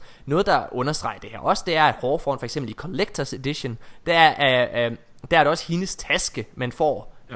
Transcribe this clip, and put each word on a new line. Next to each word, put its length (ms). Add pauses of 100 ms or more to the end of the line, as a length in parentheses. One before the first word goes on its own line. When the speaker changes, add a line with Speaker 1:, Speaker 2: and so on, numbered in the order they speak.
(260)
Speaker 1:
Noget, 200
der 260
understreger 480
det 100
her 100
også, 260
det 120
er, 80
at 160
Hawthorne 380
for 60
eksempel 260
i 100
Collector's 540
Edition, 420 (280)
der 140
er, 640
øh, 60
øh, 60 (340)
der 80
er 40
det 80
også 160
hendes 280
taske, 600
man 160
får, 440 (140)
Speaker 2:
Ja. 60